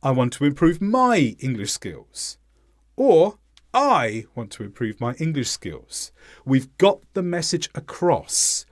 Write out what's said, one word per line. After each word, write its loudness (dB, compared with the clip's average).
I 0
want 2
to -4
improve 2
my 2
English -6
skills, -12
or 4
I 2
want -10
to -14
improve -8
my -4
English -4
skills. -12
We've 0
got 4
the -2
message -4
across. -2